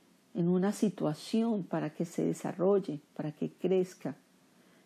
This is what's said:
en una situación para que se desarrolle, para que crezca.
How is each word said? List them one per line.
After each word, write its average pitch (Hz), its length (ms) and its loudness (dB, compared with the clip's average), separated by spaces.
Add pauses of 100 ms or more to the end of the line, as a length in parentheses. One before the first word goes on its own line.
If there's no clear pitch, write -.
(360)
en 170 120 2
una 185 260 2
situación 208 880 0
para 151 280 -4
que - 140 -4
se - 180 -4
desarrolle, 165 760 0 (160)
para 151 160 -4
que 156 180 -6
crezca. 180 680 0 (720)